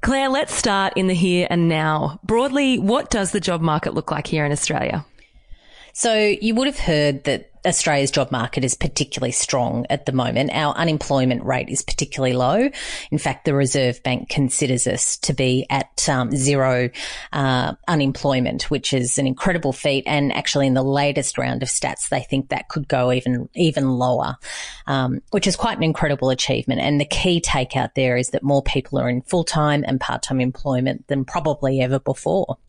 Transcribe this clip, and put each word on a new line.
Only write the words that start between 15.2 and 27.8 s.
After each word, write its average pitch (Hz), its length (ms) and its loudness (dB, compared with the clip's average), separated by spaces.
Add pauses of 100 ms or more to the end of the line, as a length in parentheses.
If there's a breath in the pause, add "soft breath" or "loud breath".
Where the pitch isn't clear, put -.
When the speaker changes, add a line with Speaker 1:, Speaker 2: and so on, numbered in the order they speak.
Speaker 2:
to - 140 -2
be 127 380 0
at, - 360 -4
um, 127 280 0
zero, 131 560 2 (420 loud breath)
uh, 131 400 0 (140)
unemployment, 135 840 0
which - 240 -2
is 123 240 0
an 139 80 0
incredible 147 480 0
feat. 135 320 -2
And 143 260 0
actually 139 360 0
in 127 80 4
the 131 80 2
latest 143 560 0
round 127 240 -2
of 127 60 -6
stats, - 400 -4
they 135 120 -2
think 135 280 -2
that - 180 -4
could 147 200 -6
go 127 240 2
even, 127 440 -2
even 151 340 2
lower, 123 480 0 (480 loud breath)
um, 135 360 -2 (100)
which 202 160 2
is 180 80 0
quite - 220 -2
an 160 60 0
incredible 147 460 2
achievement. 127 520 0
And 143 200 2
the 147 40 0
key 170 360 2
takeout 127 540 -2